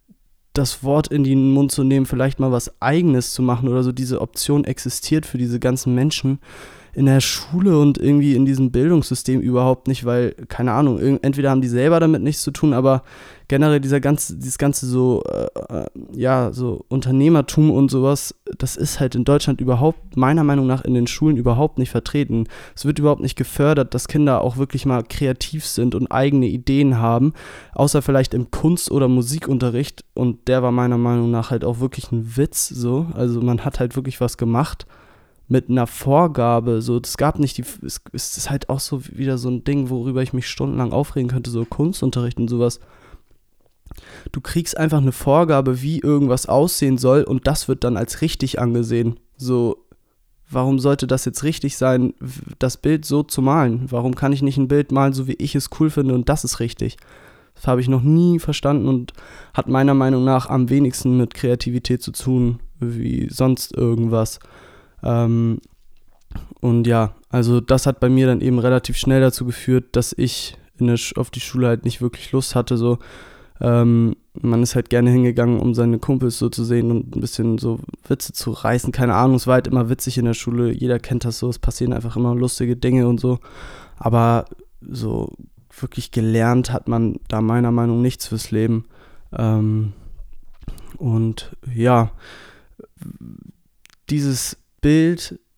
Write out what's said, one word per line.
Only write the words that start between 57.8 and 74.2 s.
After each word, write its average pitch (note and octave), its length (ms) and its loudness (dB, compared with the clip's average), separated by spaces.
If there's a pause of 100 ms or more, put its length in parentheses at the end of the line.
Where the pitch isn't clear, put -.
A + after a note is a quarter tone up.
noch C3 160 2
nie E3+ 360 4
verstanden C#3+ 500 -2
und B2+ 240 -2 (400)
hat - 160 -4
meiner C3+ 240 4
Meinung C3 320 2
nach C3 240 2
am B2+ 200 2
wenigsten C3 460 2
mit B2 180 0
Kreativität B2 680 -2
zu - 80 -8
tun, B2 480 0 (220)
wie A#2+ 500 -4
sonst C3 420 0
irgendwas. A2+ 640 0 (640)
Ähm, A#2 560 0 (1000)
und A#2 280 2
ja, A2+ 260 2 (160)
also A#2+ 320 2
das C3 240 2
hat C3+ 140 0
bei B2+ 100 2
mir C3 160 4
dann B2+ 160 2
eben B2+ 160 2
relativ B2 400 0
schnell C3+ 240 2
dazu B2+ 240 2
geführt, B2+ 500 -2
dass A#2+ 220 0
ich - 400 -4 (220)
in B2 80 2
der A#2+ 100 2
Sch-, - 220 -8
auf B2 100 -6
die B2 100 -12
Schule B2 280 -2
halt A#2 180 -2
nicht B2 160 -4
wirklich - 300 -6
Lust C3 240 -2
hatte, A#2+ 220 0
so. A#2+ 200 2 (640)
Ähm, A#2 540 4 (180)